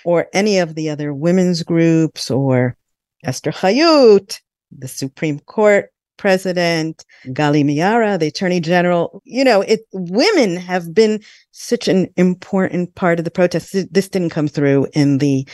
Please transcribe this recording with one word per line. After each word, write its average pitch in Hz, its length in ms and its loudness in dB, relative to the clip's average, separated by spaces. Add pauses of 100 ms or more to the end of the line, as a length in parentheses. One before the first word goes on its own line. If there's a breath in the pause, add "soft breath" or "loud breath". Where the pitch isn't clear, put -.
or 170 280 0
any 196 260 0
of 160 160 -2
the 156 160 -6
other 147 240 -6
women's 175 480 0
groups, 165 680 0
or 127 460 0 (460)
Esther 143 300 -6
Hayut, 240 880 4 (360)
the 131 120 -16
Supreme 143 520 -6
Court 208 520 0 (240)
president, 175 840 -2 (260 soft breath)
Gali 147 360 0
Miara, 196 540 0
the 156 80 -2
attorney 180 340 -2
general. 175 640 -2
You 254 180 -4
know, 220 200 4
it, 220 180 -2 (140)
women 202 640 0
have 180 360 -6
been 214 300 2 (280 loud breath)
such - 380 -6
an 185 200 2 (100)
important 180 760 -2
part 170 240 0
of 165 60 -6
the 170 60 -6
protest. 175 420 -2
Th-, 190 180 -4
this 190 200 -2
didn't 180 180 -2
come 156 180 -2
through 139 460 0
in 143 240 2
the 135 380 -2